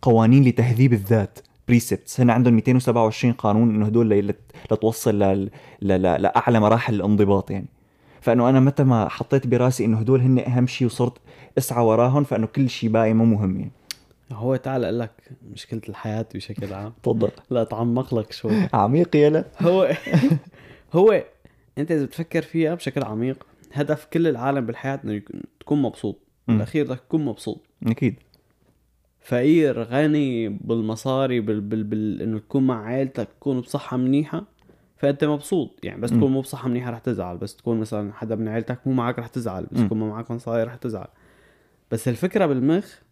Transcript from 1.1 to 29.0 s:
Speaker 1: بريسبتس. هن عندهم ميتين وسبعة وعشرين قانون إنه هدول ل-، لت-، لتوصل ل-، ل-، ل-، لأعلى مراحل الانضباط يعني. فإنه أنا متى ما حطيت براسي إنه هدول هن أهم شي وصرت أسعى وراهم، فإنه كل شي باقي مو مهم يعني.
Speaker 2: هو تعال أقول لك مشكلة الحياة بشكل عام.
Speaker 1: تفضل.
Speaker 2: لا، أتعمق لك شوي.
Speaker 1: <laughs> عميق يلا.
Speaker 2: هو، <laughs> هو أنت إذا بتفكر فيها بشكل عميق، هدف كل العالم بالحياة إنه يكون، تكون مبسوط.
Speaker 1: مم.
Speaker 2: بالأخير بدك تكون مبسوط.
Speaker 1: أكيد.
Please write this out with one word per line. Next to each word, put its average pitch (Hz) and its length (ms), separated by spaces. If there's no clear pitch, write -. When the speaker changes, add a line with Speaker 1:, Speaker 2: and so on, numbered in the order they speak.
Speaker 1:
بريسبتس. - 540
هن 123 80
عندهم 120 240
ميتين 117 220
وسبعة 120 280
وعشرين 113 300
قانون 110 420
إنه 107 100
هدول 110 240
ل-، 101 220
لت-، - 400
لتوصل 110 480
ل-، 104 40
ل-، 98 260
ل-، 92 400
لأعلى 117 380
مراحل 110 340
الانضباط 101 580
يعني. 98 160
فإنه 120 280
أنا 131 100
متى 139 240
ما 117 260
حطيت 135 380
براسي 123 380
إنه 110 120
هدول 123 240
هن 127 180
أهم 123 280
شي 127 180
وصرت 120 320
أسعى 120 260
وراهم، 120 400
فإنه 113 240
كل 135 220
شي - 180
باقي 110 260
مو 113 120
مهم 104 340
يعني. 107 120
Speaker 2:
هو 123 240
تعال 131 280
أقول 107 160
لك - 320
مشكلة 110 380
الحياة 110 360
بشكل 98 380
عام. 104 200
Speaker 1:
تفضل. 117 260
Speaker 2:
لا، 120 120
أتعمق 117 520
لك 107 180
شوي. - 200
Speaker 1:
<laughs> - 60
عميق 131 420
يلا. 151 300
Speaker 2:
هو، 175 300
<laughs> - 540
هو 185 300
أنت 147 140
إذا 147 140
بتفكر 165 360
فيها 160 340
بشكل 143 280
عميق، 110 420
هدف 143 400
كل 165 140
العالم 131 380
بالحياة 131 380
إنه 110 100
يكون، 104 280
تكون 147 220
مبسوط. 107 380
Speaker 1:
مم. 117 80
Speaker 2:
بالأخير 135 300
بدك 127 140
تكون 156 260
مبسوط. - 360
Speaker 1:
أكيد. 123 280